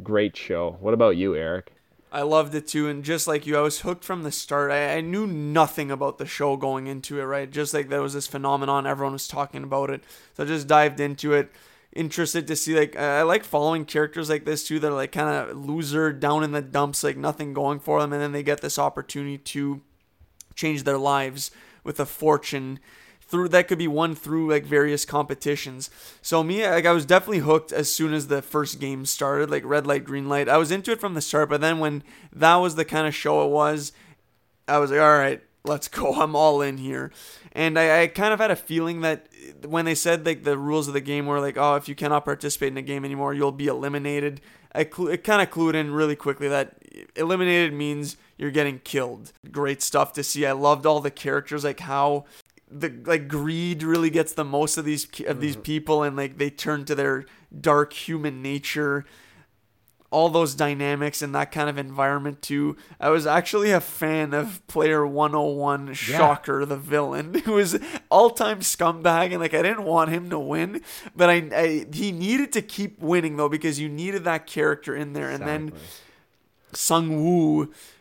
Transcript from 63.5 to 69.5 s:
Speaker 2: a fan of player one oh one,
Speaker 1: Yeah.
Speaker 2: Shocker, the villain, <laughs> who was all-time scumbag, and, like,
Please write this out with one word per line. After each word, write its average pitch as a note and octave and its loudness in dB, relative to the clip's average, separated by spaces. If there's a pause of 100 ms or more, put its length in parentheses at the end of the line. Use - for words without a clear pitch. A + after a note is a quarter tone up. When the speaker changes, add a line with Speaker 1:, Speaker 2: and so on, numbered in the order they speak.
Speaker 2:
a F3 6
fan D#3 -2
of F3+ -4
player D#3 2
one D3 2
oh D3+ 2
one, C#3+ -2
Speaker 1:
Yeah. C3 -12
Speaker 2:
Shocker, C#3+ 2
the C#3 -4
villain, D3 -2
<laughs> - -2
who A3 -2
was G3+ 4 (320)
all-time G#3+ 6
scumbag, E3+ 2
and, F3+ -4
like, D#3+ -2